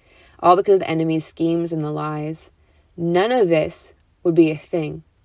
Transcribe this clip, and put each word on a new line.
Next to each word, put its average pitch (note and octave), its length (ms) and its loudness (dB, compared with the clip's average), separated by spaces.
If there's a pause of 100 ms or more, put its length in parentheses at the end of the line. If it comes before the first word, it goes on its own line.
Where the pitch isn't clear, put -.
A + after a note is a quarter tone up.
(400)
all F3+ 160 6
because G3 200 4
of F#3+ 60 2
the - 80 -6
enemy's D#3+ 360 -2
schemes E3+ 460 -4
and D#3+ 100 -4
the D3+ 100 -6
lies, D3+ 600 -8 (460)
none F3 340 0
of A#3+ 160 2
this E3 460 -2 (300)
would E3+ 120 2
be D#3+ 160 6
a D#3 60 -6
thing. D#3 460 -8 (220)